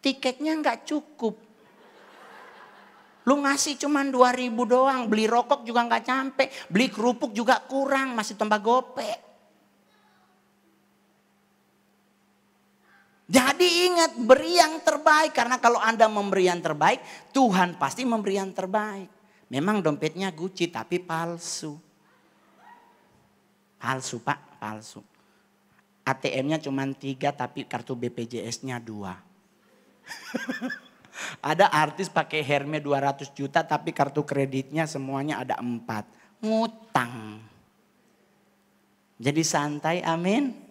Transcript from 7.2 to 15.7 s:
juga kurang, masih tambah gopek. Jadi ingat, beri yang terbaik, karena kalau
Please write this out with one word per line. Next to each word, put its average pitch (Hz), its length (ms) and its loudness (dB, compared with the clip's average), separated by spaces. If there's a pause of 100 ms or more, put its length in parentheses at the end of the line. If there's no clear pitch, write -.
juga 233 260 2
kurang, 269 540 -2
masih 214 180 -4
tambah 214 240 0
gopek. 247 640 0 (4000)
Jadi 339 640 4
ingat, 330 320 2
beri 302 340 6
yang 311 240 4
terbaik, 311 540 4
karena 247 240 0
kalau 233 180 4